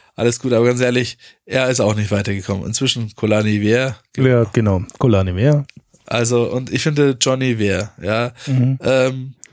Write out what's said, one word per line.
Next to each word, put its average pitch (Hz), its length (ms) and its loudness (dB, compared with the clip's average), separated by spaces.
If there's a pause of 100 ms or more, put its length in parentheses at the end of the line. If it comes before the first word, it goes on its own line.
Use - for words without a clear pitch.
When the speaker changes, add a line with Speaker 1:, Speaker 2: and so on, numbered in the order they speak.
(160)
Speaker 1:
Alles 120 240 0
gut, 127 120 -2
aber 117 140 4
ganz 123 140 0
ehrlich, 123 360 0 (300)
er 131 220 0
ist 127 120 0
auch 107 140 2
nicht 104 160 -2
weitergekommen. 101 560 -4
Inzwischen 117 480 -4
Kolani 107 460 0
wer? 123 380 0 (180)
Speaker 2:
Ja, 127 360 4
genau. 101 300 2 (160)
Kolani 95 380 2
wer? 143 280 2 (420)
Speaker 1:
Also, 120 440 0
und 127 220 -6
ich 120 100 -4
finde 143 380 2
Johnny 131 380 0
wer, 101 340 0 (100)
ja. 117 300 -2 (140)
Speaker 2:
Mhm. 131 360 0
Speaker 1:
Ähm, 131 520 0 (180)